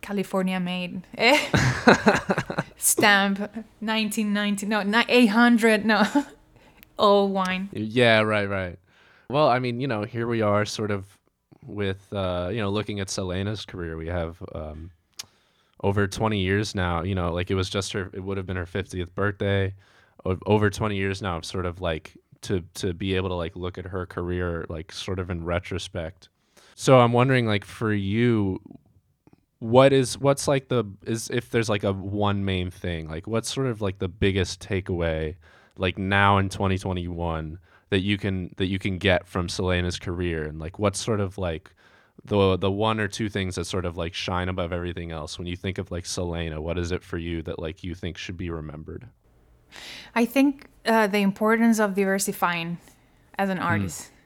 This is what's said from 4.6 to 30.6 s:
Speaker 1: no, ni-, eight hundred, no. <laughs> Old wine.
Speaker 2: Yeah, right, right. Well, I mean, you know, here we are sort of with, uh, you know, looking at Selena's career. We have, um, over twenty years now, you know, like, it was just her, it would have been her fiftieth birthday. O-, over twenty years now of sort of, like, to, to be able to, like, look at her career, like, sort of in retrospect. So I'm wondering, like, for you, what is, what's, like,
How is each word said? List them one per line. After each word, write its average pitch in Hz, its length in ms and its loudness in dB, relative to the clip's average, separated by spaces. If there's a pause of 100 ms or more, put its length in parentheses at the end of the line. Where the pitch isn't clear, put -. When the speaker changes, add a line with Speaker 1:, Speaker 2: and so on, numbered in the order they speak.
Speaker 1:
no, 208 160 0
ni-, 208 260 2
eight 247 200 6
hundred, 220 560 4
no. 214 180 4 (500)
<laughs> - 460 -20
Old 202 340 6
wine. 185 400 -2
Speaker 2:
Yeah, 110 500 6
right, 107 260 2
right. 92 300 -4 (500)
Well, 147 200 2
I 123 120 4
mean, 123 200 -4
you 139 60 -2
know, 110 160 -2
here 117 240 -4
we 117 160 0
are 104 220 4
sort 104 260 -4
of 98 160 -4 (580)
with, 101 480 -6
uh, 90 400 -2
you 117 60 -4
know, 101 120 -2
looking 104 280 -2
at 98 100 -4
Selena's 98 560 -4
career. 82 320 -8
We 80 120 -8
have, 85 340 -4 (120)
um, 80 360 -12 (920)
over 101 260 2
twenty 107 320 -2
years 98 340 0
now, 87 280 0
you 95 120 -2
know, 87 180 0
like, 90 180 -4
it 98 40 0
was 92 160 0
just 98 220 -4
her, 95 200 -6
it 98 80 -10
would 95 160 -6
have 95 100 -6
been 92 100 -4
her 87 100 -4
fiftieth 92 480 -6
birthday. 98 600 0 (500)
O-, 92 220 0
over 104 220 6
twenty 104 280 -2
years 98 260 -2
now 90 140 -2
of 78 80 -8
sort 90 220 -6
of, 90 140 -6
like, 82 360 -4 (260)
to, 92 220 -2 (100)
to 95 180 -4
be 95 220 -2
able 92 140 0
to, 90 80 -2
like, 85 180 -6
look 90 240 -8
at 90 80 -12
her 90 200 -6
career, 87 640 -4
like, 78 220 -10
sort 95 300 -6
of 90 100 -6
in 85 140 -4
retrospect. 87 840 -6 (460)
So 131 240 6
I'm 120 140 8
wondering, 123 340 4
like, 104 180 0
for - 280 -2
you, 104 680 2 (1000)
what 127 320 8
is, 131 260 2
what's, 139 300 0
like, 139 200 0